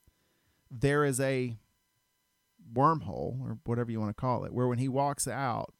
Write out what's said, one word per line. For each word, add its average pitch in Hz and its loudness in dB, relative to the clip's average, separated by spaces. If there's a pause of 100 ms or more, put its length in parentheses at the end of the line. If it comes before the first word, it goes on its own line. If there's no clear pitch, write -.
(680)
there 139 2
is 135 0
a 131 0 (1160)
wormhole 120 2
or 117 -8
whatever 117 -2
you 113 -2
wanna 107 -2
call 117 -2
it, - -10
where 123 2
when 120 0
he 131 0
walks 139 0
out 117 -4